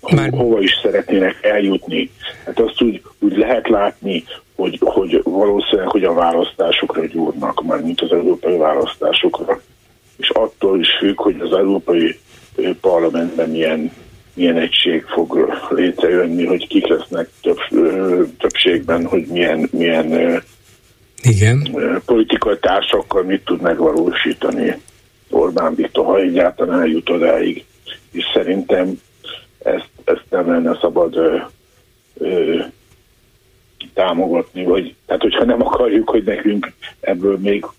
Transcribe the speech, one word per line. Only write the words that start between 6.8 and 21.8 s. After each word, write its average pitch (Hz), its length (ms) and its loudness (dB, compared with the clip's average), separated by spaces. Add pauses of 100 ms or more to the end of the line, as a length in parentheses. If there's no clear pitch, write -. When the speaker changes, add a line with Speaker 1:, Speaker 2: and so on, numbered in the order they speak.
Speaker 1:
gyúrnak, 78 580 -4
mármint 80 380 -2
az - 100 -2
európai 87 460 2
választásokra. - 1040 0 (560)
És 127 120 -2
attól 98 500 0
is 82 80 0 (120)
függ, 98 220 0
hogy 95 180 0
az 80 140 -4
Európai, 92 680 0 (360)
ö, - 140 -2 (120)
Parlamentben 82 680 0
milyen, 80 420 -2 (420)
milyen 87 240 2
egység 82 460 0
fog, - 320 -2
ö, - 400 -2
létrejönni, - 680 2
hogy - 220 -2
kik - 200 2
lesznek - 420 -2 (120)
több, - 160 0 (140)
ö, 90 500 2 (180)
többségben, 87 680 0
hogy 82 200 0
milyen, 80 460 0
milyen, - 400 0
ö, - 260 2 (840)
Speaker 2:
Igen. 117 540 4
Speaker 1:
ö, - 200 0 (100)